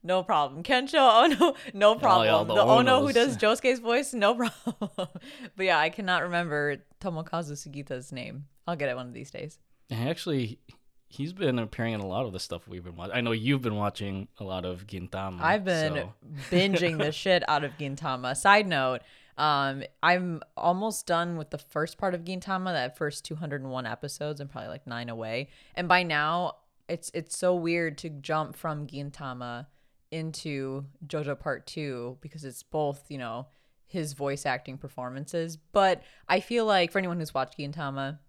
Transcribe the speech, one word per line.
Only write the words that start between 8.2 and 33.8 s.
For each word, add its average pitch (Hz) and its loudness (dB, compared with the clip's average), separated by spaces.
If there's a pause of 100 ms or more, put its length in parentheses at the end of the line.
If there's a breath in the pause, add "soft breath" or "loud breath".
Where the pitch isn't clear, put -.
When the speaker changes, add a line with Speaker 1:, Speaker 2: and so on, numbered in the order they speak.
Speaker 1:
I'll 175 -4
get 143 -2
it 123 -2
one 127 -10
of 120 -16
these - -14
days. - -12 (320)
Speaker 2:
And 117 -2
actually, 139 -4 (500)
he's 156 -8
been 143 0
appearing 113 -4
in 104 -4
a 98 -6
lot 104 -2
of 101 -8
the 90 -8
stuff - -10
we've 90 -14
been 87 -14
watching. 92 -10
I 123 0
know 120 -2
you've 123 0
been 107 -2
watching 101 -4 (120)
a 107 -10
lot 92 -6
of 92 -8
Gintama, 95 -8
Speaker 1:
I've 185 0
been 160 -2
Speaker 2:
so. 113 -6 (160)
<laughs> 139 -12
Speaker 1:
binging 175 2
the 151 0
shit 180 2
out 151 2
of 143 -8
Gintama. 135 -4
Side 202 6
note, 131 0 (360 soft breath)
um, 139 2 (180)
I'm 175 2 (140)
almost 190 0
done 170 0
with 156 -8
the 147 -8
first - -6
part 190 -2
of 170 -6
Gintama, 185 -4
that 139 -4
first 147 -6
two 156 -10
hundred 147 -6
and 135 -8
one 127 -6
episodes. 143 -8
I'm 139 -10
probably, 107 -12
like, - -12
nine 120 -8
away. 113 -6 (280 soft breath)
And 180 -4
by 180 6
now, 165 0 (320)
it's, - -8
it's 160 -8
so 180 2
weird 170 0
to 160 -10
jump 156 -4
from 147 -6
Gintama 131 -10 (440)
into 139 -6 (200)
JoJo 143 -4
Part - -6
Two 127 -8
because 147 -16
it's 127 -14
both, 143 -4
you 139 -10
know, 123 -8 (400)